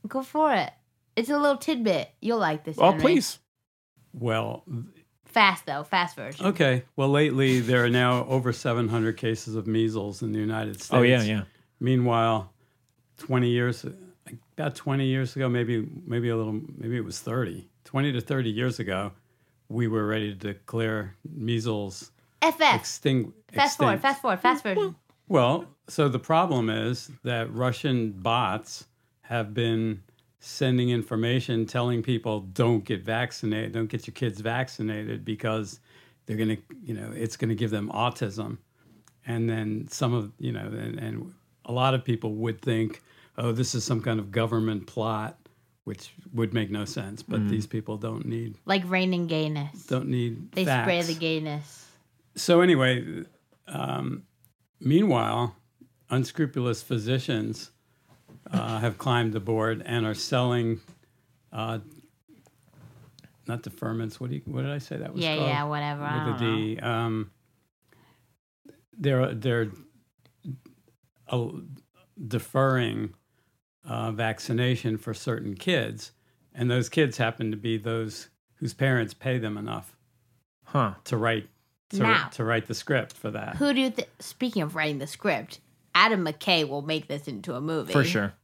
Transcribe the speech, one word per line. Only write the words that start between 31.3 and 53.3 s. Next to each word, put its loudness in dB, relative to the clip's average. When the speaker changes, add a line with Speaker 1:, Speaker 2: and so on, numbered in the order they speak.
Speaker 3:
telling 0
people, 0
"Don't 2
get -2
vaccinated, -2
don't -2
get -6
your -12
kids -2
vaccinated -4
because -4
they're -4
gonna, 0
you -6
know, -8
it's -6
gonna 0
give 0
them -4
autism." -4
And 0
then -4
some 0
of, -2
you -4
know, -6
and, -8
and -8
a -6
lot 4
of -2
people -2
would -4
think, -2
"Oh, 0
this 0
is -2
some 0
kind 0
of -10
government 0
plot," -4
which -12
would 0
make 0
no -4
sense. -8
But -2
Speaker 2:
Mm. 2
Speaker 3:
these 0
people -6
don't -6
need -6
Speaker 1:
Like 0
raining 0
gayness. -2
Speaker 3:
don't -2
need -2
Speaker 1:
They 0
spray 4
Speaker 3:
facts. 0
Speaker 1:
the -2
gayness. -4
Speaker 3:
So 6
anyway, 4